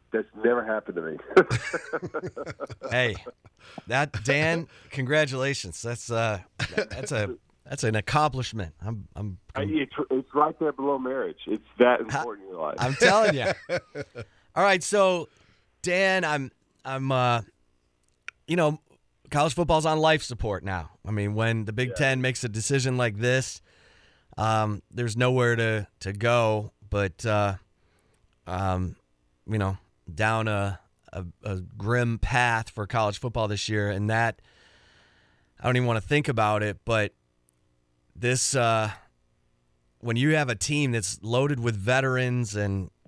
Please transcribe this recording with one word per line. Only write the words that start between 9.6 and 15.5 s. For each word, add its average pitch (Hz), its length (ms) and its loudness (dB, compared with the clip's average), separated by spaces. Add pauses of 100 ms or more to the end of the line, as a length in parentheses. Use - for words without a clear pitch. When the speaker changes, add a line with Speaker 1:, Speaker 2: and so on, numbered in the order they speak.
Speaker 1:
it's, 151 300 -2 (180)
it's 131 240 0
right 151 260 2
there 151 120 0
below 139 260 -2
marriage. 127 480 -6
It's 110 180 -4 (140)
that 123 220 6 (100)
Speaker 2:
Ha- 139 80 -2
Speaker 1:
important 110 280 -8
in 95 60 -14
your 87 80 -10
life. 76 180 -4
Speaker 2:
I'm 131 160 0
telling 196 400 6
you. 131 120 -2 (240)
Speaker 3:
<laughs> 170 80 -2 (760)
Speaker 2:
All 165 80 2
right, 190 200 4
so, 190 460 2 (520)